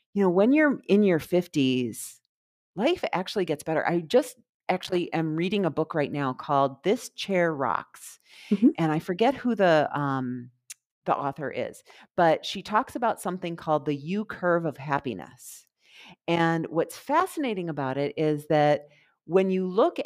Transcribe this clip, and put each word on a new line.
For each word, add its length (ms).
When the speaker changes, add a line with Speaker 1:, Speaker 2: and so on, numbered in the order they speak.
Speaker 1:
you 100
know, 60
when 220
you're 360
in 160
your 160
fifties, 1000
life 280
actually 320
gets 180
better. 240
I 140
just 340
actually 460
am 220
reading 300
a 60
book 220
right 180
now 220
called 500
This 260
Chair 440
Rocks. 680
Speaker 2:
Mm-hmm. 280
Speaker 1:
And 140
I 80
forget 360
who 200
the, 380
um, 560
the 100
author 340
is, 340
but 300
she 160
talks 340
about 260
something 340
called 300
the 100
U 300
curve 400
of 120
happiness. 880
And 400
what's 300
fascinating 720
about 280
it 200
is 300
that 400
when 240
you 160
look 400